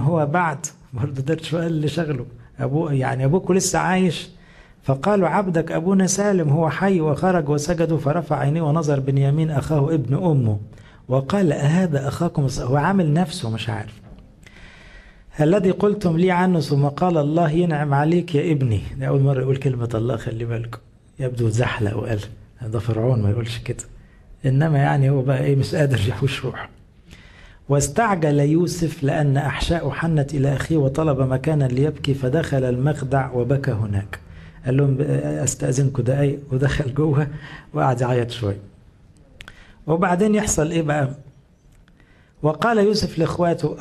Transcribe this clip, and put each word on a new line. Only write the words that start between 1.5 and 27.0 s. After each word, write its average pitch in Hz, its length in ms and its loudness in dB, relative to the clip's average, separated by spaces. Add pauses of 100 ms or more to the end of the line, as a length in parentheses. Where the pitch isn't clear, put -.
اللي 156 220 -2
شغله. 147 380 -4 (340)
أبو-، 135 300 -2
يعني 127 340 0
أبوكوا 180 300 2
لسه 170 240 0
عايش؟ 180 500 0 (540)
فقالوا، 175 460 2
"عبدك 165 440 0
أبونا 185 340 2
سالم 196 420 2
هو 156 220 4
حي." 190 300 2
وخرج 156 480 2
وسجدوا، 160 500 0
فرفع 151 400 -2
عينيه 143 240 0
ونظر 147 380 0
بنيامين 139 500 2
أخاه 147 440 0
ابن 135 200 0
أمه 131 440 2 (500)
وقال، 139 440 2
"أهذا 147 560 2
أخاكم 160 400 -2
الص-؟" - 120 -4
هو 127 160 0
عامل 165 360 2
نفسه 160 380 0
مش 113 180 -4
عارف. 107 320 -8 (1400)
"الذي 185 300 4
قلتم 196 460 0
لي 180 140 2
عنه، 180 300 2
ثم 143 260 2
قال، 170 300 0
'الله 156 340 2
ينعم 151 440 0
عليك 170 400 2
يا 160 180 2
ابني.'" 127 280 2 (200)
ده 131 60 -4
أول 139 140 2
مرة 135 200 2
يقول 135 160 0
كلمة 123 380 -2
الله، 117 220 0
خلي 113 280 -6
بالكم. 117 340 -6 (400)
يبدو 123 300 -2
زحلق 110 480 -2
وقال، 113 240 -4 (420)
ده 113 160 -6
فرعون 113 440 0
ما 101 80 2
يقولش 113 280 -4
كده. - 260 -8 (640)
إنما 151 320 2
يعني 143 320 2
هو 139 120 2
بقى 135 220 0
إيه، 143 120 2
مش 135 180 0
قادر 131 340 2
يحوش - 360 -4
روحه. - 240 -8 (1000)